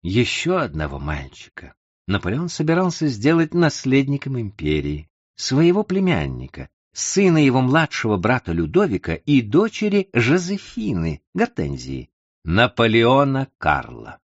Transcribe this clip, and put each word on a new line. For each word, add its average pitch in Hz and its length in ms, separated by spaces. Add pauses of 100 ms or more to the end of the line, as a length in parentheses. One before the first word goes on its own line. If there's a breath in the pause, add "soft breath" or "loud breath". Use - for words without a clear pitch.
Еще 117 540
одного 76 420
мальчика 71 760 (320)
Наполеон 104 420
собирался 165 600
сделать 151 460
наследником 139 840
империи, 76 720 (260)
своего 170 480
племянника, 90 840 (240)
сына 185 460
его 131 220
младшего 127 560
брата 104 360
Людовика 85 640
и 135 280
дочери 196 720
Жозефины, 139 1080 (120)
Гортензии, 67 760 (340)
Наполеона 120 1040 (100)
Карла. 60 720